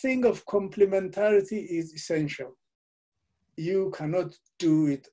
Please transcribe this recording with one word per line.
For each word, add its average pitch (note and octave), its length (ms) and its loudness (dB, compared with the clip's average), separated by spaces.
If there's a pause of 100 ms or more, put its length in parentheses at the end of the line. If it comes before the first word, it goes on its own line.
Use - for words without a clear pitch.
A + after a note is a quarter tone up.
thing B3+ 240 2
of - 180 0
complementarity G3 1300 0
is E3 240 -6
essential. D3+ 640 -6 (1000)
You F#3+ 400 -2
cannot D#3+ 380 -4 (240)
do D#3 300 4
it C#3 240 -4